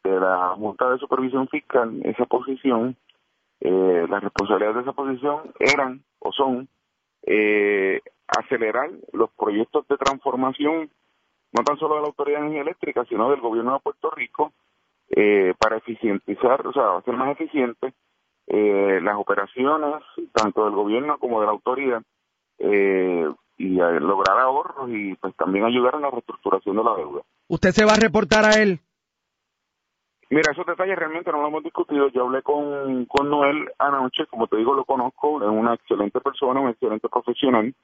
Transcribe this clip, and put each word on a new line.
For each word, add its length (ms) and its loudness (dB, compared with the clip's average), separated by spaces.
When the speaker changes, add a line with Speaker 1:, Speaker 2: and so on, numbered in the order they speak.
Speaker 1:
de 160 2
la 360 0
Junta 340 -2
de 80 -2
Supervisión 500 -2
Fiscal. 560 -4
Esa 220 -2
posición, 680 -2
eh, 480 2
las 140 -2
responsabilidades 540 0
de 60 -2
esa 100 -8
posición 680 -6
eran 460 0
o 120 -6
son, 360 -2
eh, 760 2
acelerar 600 -2
los 180 0
proyectos 580 -2
de 80 0
transformación, 920 -2
no 120 0
tan 140 0
solo 180 0
de 60 -2
la 40 -2
Autoridad 320 -2
de 60 -4
Energía 180 -4
Eléctrica, 460 -4
sino 220 0
del 100 2
gobierno 340 0
de 60 -2
Puerto 300 -6
Rico, 420 -6
eh, 480 4
para 200 2
eficientizar, 880 -2
o 60 -6
sea, 260 2
hacer 160 -4
más 180 -2
eficiente, 600 -4
eh, 560 4
las 140 0
operaciones, 840 -2
tanto 320 2
del 100 0
gobierno 440 0
como 220 -2
de 60 2
la 60 2
autoridad, 500 -2
eh, 680 2
y 220 0
a 80 4
lograr 500 2
ahorros 520 -2
y, 240 -6
pues, 200 -10
también 300 0
ayudar 300 2
en 80 -4
la 80 -2
reestructuración 680 -4
de 80 0
la 100 2
deuda. 280 -6
Speaker 2:
¿Usted 240 2
se 140 4
va 80 6
a 20 4
reportar 480 4
a 180 6
él? 180 2
Speaker 1:
Mira, 240 2
esos 140 -6
detalles 320 -4
realmente 340 -6
no 80 -2
los 80 0
hemos 160 -6
discutido. 460 0
Yo 140 0
hablé 180 -2
con, 640 -2
con 240 0
Noel 480 2
anoche, 480 -2
como 200 -4
te 120 -2
digo, 160 2
lo 100 0
conozco, 580 -2
es 60 0
una 240 2
excelente 480 -2
persona, 400 0
un 80 0
excelente 400 -4
profesional. 640 0